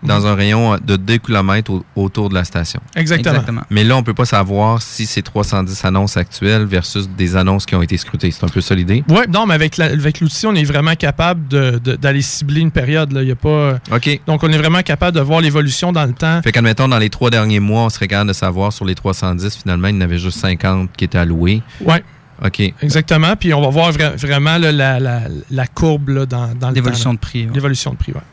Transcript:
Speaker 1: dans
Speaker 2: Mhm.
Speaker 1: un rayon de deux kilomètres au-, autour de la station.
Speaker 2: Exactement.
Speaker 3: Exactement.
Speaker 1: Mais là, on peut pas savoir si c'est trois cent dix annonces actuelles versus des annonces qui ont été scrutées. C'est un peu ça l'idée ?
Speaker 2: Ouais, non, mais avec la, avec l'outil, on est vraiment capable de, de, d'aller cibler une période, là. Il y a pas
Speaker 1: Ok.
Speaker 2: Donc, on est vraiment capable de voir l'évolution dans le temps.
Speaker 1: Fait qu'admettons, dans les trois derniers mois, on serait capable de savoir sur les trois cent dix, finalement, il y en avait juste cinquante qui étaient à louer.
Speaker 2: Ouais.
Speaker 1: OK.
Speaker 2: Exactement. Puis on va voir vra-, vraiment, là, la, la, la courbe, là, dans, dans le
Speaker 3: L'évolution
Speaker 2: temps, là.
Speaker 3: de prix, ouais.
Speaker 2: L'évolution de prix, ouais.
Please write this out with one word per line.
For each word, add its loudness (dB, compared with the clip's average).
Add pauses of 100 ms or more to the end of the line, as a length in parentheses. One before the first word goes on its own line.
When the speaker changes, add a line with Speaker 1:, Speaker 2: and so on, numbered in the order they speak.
Speaker 1:
dans 2
Speaker 2:
Mhm. 0
Speaker 1:
un 2
rayon 2
de 2
deux 0
kilomètres 0
au-, -4 (100)
autour -2
de -2
la 0
station. -4 (120)
Speaker 2:
Exactement. 0
Speaker 3:
Exactement. -2
Speaker 1:
Mais 4
là, 4
on 2
peut -2
pas 0
savoir 2
si -8
c'est -4
trois -2
cent 0
dix -6
annonces 0
actuelles 0
versus -2
des 0
annonces 2
qui -4
ont 4
été 0
scrutées. -2
C'est -6
un 2
peu -2
ça 0
l'idée ? 2
Speaker 2:
Ouais, 4
non, 0
mais 2
avec 0
la, 2
avec 0
l'outil, -2
on 2
est 2
vraiment 0
capable -2
de, 2
de, -2
d'aller 0
cibler -2
une 2
période, 0
là. -2
Il 0
y 0
a 0
pas 0 (180)
Speaker 1:
Ok. 0
Speaker 2:
Donc, 0
on 4
est 2
vraiment 2
capable 0
de 2
voir 2
l'évolution 0
dans 2
le 0
temps. 0
Speaker 1:
Fait 0
qu'admettons, 2
dans 2
les 2
trois 0
derniers 2
mois, 2
on 2
serait -4
capable 0
de 0
savoir -2
sur -8
les -2
trois -2
cent -2
dix, -4
finalement, -2
il 0
y 0
en 2
avait 0
juste -4
cinquante 0
qui -2
étaient -2
à 2
louer. 0 (180)
Speaker 2:
Ouais. 0 (400)
Speaker 1:
OK. -4 (220)
Speaker 2:
Exactement. 2
Puis 0
on 2
va 2
voir 2
vra-, 0
vraiment, 0
là, 2
la, 2
la, -2 (280)
la -2
courbe, 0
là, 0
dans, -4
dans -4
le 0
Speaker 3:
L'évolution 0
Speaker 2:
temps, 0
là. 0
Speaker 3:
de -6
prix, -6
ouais. -4
Speaker 2:
L'évolution -2
de -6
prix, -6
ouais. -8 (140)